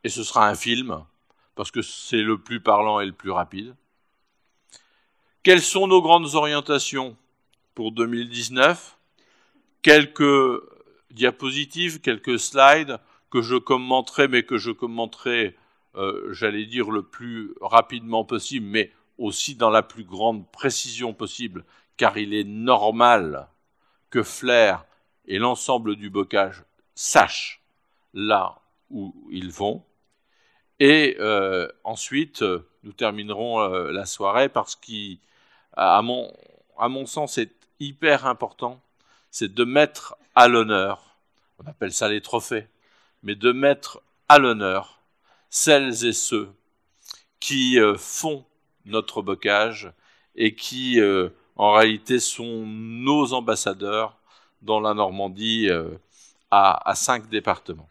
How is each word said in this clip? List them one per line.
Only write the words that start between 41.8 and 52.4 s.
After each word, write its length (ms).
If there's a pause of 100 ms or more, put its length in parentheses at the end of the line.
ça 160
les 120
trophées, 460 (560)
mais 120
de 180
mettre 500 (260)
à 100
l'honneur 600 (500)
celles 540
et 80
ceux 400 (880)
qui, 380
euh, 180
font 480 (400)
notre 380
bocage 680 (440)
et 200
qui, 460
euh, 280 (280)
en 160
réalité, 460
sont 480